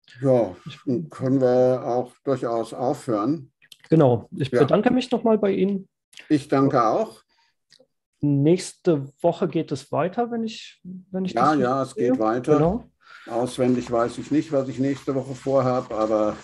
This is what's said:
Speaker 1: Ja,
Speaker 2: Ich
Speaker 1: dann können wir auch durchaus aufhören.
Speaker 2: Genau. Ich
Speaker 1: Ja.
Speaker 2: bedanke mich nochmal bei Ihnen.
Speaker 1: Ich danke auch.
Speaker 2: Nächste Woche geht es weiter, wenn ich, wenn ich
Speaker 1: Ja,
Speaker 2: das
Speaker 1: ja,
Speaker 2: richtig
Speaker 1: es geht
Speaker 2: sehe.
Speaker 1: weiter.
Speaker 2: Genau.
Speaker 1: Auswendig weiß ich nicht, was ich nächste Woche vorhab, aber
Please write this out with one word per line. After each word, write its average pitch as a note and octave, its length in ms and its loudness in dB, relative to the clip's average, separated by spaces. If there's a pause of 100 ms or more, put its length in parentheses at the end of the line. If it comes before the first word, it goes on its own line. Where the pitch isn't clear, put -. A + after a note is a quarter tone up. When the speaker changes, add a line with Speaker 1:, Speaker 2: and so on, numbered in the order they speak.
(220)
Speaker 1:
Ja, A#2+ 340 2 (100)
Speaker 2:
Ich C#3+ 200 -16
Speaker 1:
dann A#2 240 -4
können C3 280 0
wir B2+ 460 4
auch B2 280 -4 (120)
durchaus B2 480 -4
aufhören. C3 800 -4 (380)
Speaker 2:
Genau. C3 440 4
Ich - 160 -4
Speaker 1:
Ja. A#2+ 100 4
Speaker 2:
bedanke G3+ 300 4
mich B3+ 200 0
nochmal A3+ 260 2
bei G3+ 160 0
Ihnen. F#3+ 340 -2 (440)
Speaker 1:
Ich C#3+ 180 0
danke C3+ 340 2
auch. E3 400 -2 (1000)
Speaker 2:
Nächste D3 840 0 (140)
Woche E3+ 280 0
geht D#3 220 -4
es - 220 -8
weiter, F3+ 380 -2
wenn A#3 140 -6
ich, - 380 -14
wenn F#3 440 -8
ich - 80 -6
Speaker 1:
Ja, C#3 180 2
Speaker 2:
das D3 80 2
Speaker 1:
ja, C3 220 0
Speaker 2:
richtig C3 80 -6
Speaker 1:
es - 40 -20
geht - 200 0
Speaker 2:
sehe. - 40 0
Speaker 1:
weiter. B2+ 380 2
Speaker 2:
Genau. F3 340 0 (360)
Speaker 1:
Auswendig B2 640 -2
weiß A#2+ 260 0
ich A#2 140 -10
nicht, D3+ 200 0
was C3+ 200 0
ich B2+ 80 -8
nächste C3+ 360 -2
Woche C3 200 -6
vorhab, B2+ 580 0
aber G#2+ 520 0